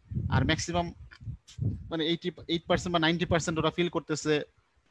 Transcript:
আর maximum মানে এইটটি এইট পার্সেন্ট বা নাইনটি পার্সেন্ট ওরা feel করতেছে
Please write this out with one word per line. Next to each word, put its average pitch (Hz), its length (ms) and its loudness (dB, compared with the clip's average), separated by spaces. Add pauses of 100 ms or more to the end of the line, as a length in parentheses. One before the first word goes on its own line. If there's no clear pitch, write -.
(300)
আর 131 140 4
maximum 170 500 0 (960)
মানে 160 140 -2
এইটটি 170 260 0 (180)
এইট 165 180 -2
পার্সেন্ট 175 260 0
বা 170 60 4
নাইনটি 165 260 4
পার্সেন্ট 160 340 0
ওরা 156 120 2
feel 175 180 0
করতেছে 151 540 0 (480)